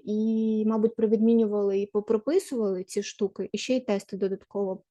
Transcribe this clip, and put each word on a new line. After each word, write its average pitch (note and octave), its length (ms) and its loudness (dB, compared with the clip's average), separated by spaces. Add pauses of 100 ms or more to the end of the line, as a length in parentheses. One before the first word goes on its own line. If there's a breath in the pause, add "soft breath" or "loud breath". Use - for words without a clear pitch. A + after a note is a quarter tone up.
і, A3 640 0
мабуть, A3 280 2
провідмінювали G#3+ 840 2
і G3+ 60 -2
попрописували G#3+ 1000 -2
ці G#3 200 -6
штуки, - 480 -6
і G3+ 60 -6
ще B3+ 180 -2
й B3+ 40 2
тести G3+ 380 -4
додатково, F#3+ 720 -4